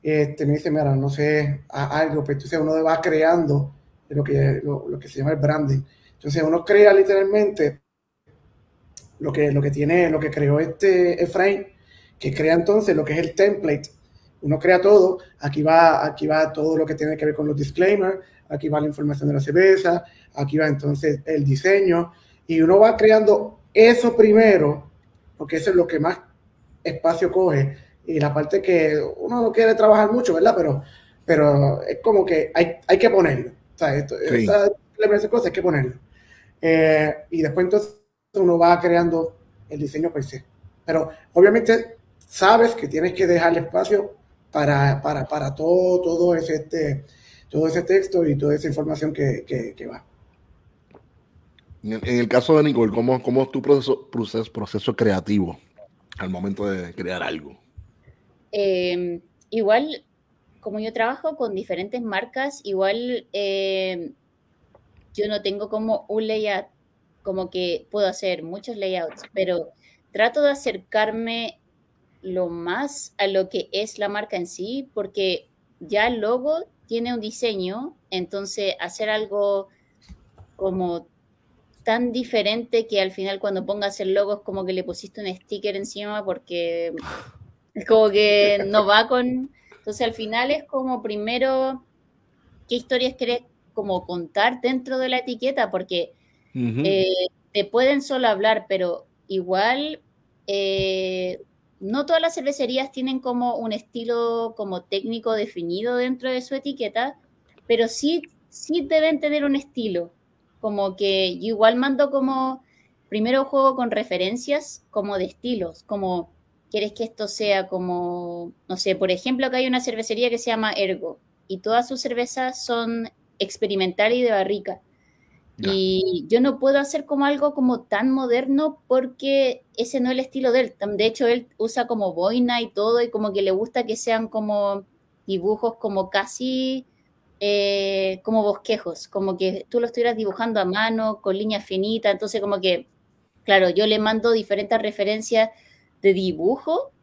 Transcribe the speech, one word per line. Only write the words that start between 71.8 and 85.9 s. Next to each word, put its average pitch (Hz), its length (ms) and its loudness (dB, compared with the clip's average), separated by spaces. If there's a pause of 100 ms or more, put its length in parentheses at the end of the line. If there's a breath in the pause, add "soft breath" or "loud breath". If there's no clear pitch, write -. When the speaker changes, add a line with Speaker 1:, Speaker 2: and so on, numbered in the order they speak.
Speaker 3:
lo 180 280 -4
más 175 680 -8
a 202 100 0
lo 190 220 -2
que - 220 -6
es 208 280 -6
la 202 100 -2
marca 208 280 -6
en 175 100 -6
sí, 247 460 -10
porque 196 540 -4 (320)
ya 202 280 0
el 240 120 -4
logo 254 460 -2 (220)
tiene 233 260 -4
un 240 80 -6
diseño, 214 720 -6 (140)
entonces 190 720 -6
hacer 214 300 -6
algo 202 580 -2 (880 soft breath)
como 185 520 -4 (760)
tan 233 280 0
diferente 226 760 -2
que 202 140 0
al 190 100 -2
final 190 280 -8
cuando 190 260 -6
pongas 202 340 -6
el 190 140 -4
logo 202 220 0
es 202 60 -16
como 190 240 -8
que 190 80 -4
le 185 100 -4
pusiste 190 380 -14
un 185 140 -8
sticker 202 400 -8
encima 208 480 -10